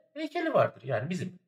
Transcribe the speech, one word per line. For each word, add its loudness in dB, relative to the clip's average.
heykeli -2
vardır. 4
Yani -2
bizim -6